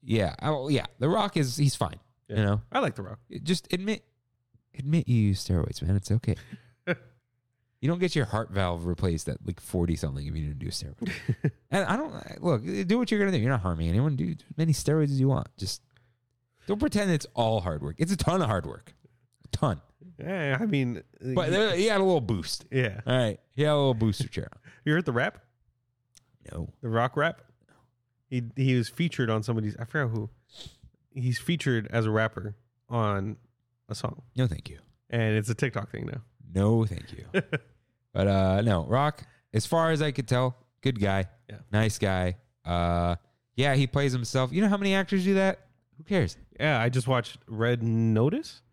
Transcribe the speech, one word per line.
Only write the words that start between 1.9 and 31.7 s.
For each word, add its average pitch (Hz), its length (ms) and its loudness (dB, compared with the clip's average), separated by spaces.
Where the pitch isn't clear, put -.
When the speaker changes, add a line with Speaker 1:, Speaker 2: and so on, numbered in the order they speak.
Speaker 2:
Yeah. 104 80 -2
Speaker 1:
you 107 80 4
know? 104 180 2
Speaker 2:
I 254 80 0
like 170 160 0
The 104 60 -8
Rock. 95 180 -12
Speaker 1:
Just 170 280 -2
admit, 196 320 -4
admit 147 320 0
you 123 80 4
use 95 180 0
steroids, - 360 0
man. 92 140 2
It's 98 160 -2
okay. 110 240 0
Speaker 2:
<laughs> 175 80 0
Speaker 1:
You 135 80 0
don't 175 100 0
get 180 180 0
your 139 80 2
heart 110 260 -2
valve 90 360 0
replaced 85 420 0
at, 71 80 -4
like, - 140 -6
forty 85 340 0
something 71 320 -6
if 80 80 -6
you 78 120 -4
didn't 73 120 -6
do - 100 -8
steroids. - 440 -8
Speaker 2:
<laughs> - 280 -4
Speaker 1:
And 190 140 0
I 185 140 0
don't, 302 160 -6
I, - 260 -14
look, 135 240 0
do 208 120 2
what 247 120 0
you're 208 100 2
gonna 196 120 2
do. 180 60 0
You're 113 120 2
not 127 100 2
harming 82 300 0
anyone. 131 260 2
Do 151 140 -2
as 156 60 -6
many 160 160 2
steroids 147 380 2
as 135 100 2
you 131 80 4
want. - 200 0
Just - 240 -8
don't 208 140 -2
pretend 208 300 2
it's 160 240 2
all 113 260 2
hard 82 220 -4
work. 73 160 -6
It's 165 120 0
a 196 60 0
ton 180 240 2
of 147 80 2
hard 95 160 0
work. - 300 -14
A - 100 -20
ton. 113 280 0
Speaker 2:
Yeah, 156 400 -2
I 233 60 -2
mean, 131 380 0
Speaker 1:
But 175 120 2
Speaker 2:
he 156 40 0
Speaker 1:
there, 196 260 2
he 185 100 2
had 208 140 2
a 190 40 4
little 175 180 4
boost. 95 480 -4
Speaker 2:
Yeah. 113 360 -2
Speaker 1:
All 123 120 2
right. 110 200 0
He 135 100 -2
had 151 80 2
a 147 40 2
little 135 180 4
booster 110 340 0
chair. - 240 -8
Speaker 2:
<laughs> - 60 -20
You 151 60 2
heard 170 140 2
the 127 60 -2
rap? 127 260 0
Speaker 1:
No. 80 160 -8
Speaker 2:
The 127 80 -6
Rock 117 260 0
rap? 156 240 0
He, 127 140 -2
he 131 220 2
was 117 140 0
featured 143 400 -2
on 110 120 2
somebody's, 107 360 -2
I 117 80 -8
forgot 143 280 -2
who. 107 140 -6
He's 123 240 -2
featured 131 520 -2